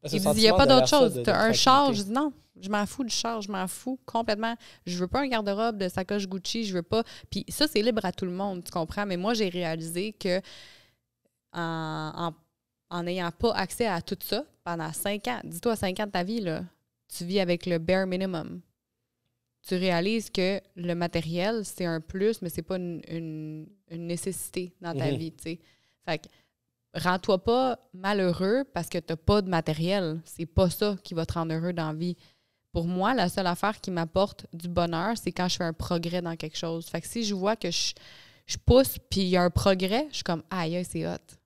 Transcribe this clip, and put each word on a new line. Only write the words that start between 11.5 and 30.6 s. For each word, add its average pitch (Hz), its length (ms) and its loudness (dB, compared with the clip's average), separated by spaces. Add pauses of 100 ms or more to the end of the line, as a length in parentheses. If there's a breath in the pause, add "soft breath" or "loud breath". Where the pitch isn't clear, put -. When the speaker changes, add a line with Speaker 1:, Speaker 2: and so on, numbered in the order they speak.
Speaker 2:
en, 160 640 -4
en, 165 180 -4 (640)
en 170 80 -2
n'ayant 175 260 -2
pas 226 240 0
accès 190 320 -2
à 180 160 0
tout - 180 -6
ça 240 240 -4 (200)
pendant 165 280 -6
cinq 202 360 -4
ans, 240 160 -4
dis-toi, 175 320 -2
cinq 190 240 -2
ans 214 60 -2
de 202 40 -10
ta 180 140 0
vie, 226 160 -4
là, 175 240 -4 (520)
tu 175 80 -8
vis 185 140 0
avec 175 280 0
le 175 120 2
bare 185 300 2
minimum. 180 520 -4 (1000)
Tu - 140 -4
réalises 185 540 0
que 190 280 0 (160)
le 175 200 -4
matériel, 175 720 -2
c'est - 180 -6
un 165 160 -2
plus, 202 400 0
mais 180 80 -6
c'est 160 140 -6
pas 185 140 -4
une, 175 320 -6
une, 156 580 -8 (240)
une 170 160 -10
nécessité 180 720 -6
dans 170 160 -6
ta 135 140 0
Speaker 1:
Mhm. 139 80 0
Speaker 2:
vie, 160 140 -8
tu - 100 -20
sais. 165 180 -8 (460)
Fait 160 120 -2
que - 100 -14 (680)
rends-toi 180 500 2
pas 247 340 2 (140)
malheureux 190 800 0
parce 175 160 -6
que - 80 -6
t'as 165 200 -4
pas 208 260 4
de 185 80 -4
matériel. 165 720 0
C'est - 220 -8
pas 185 240 4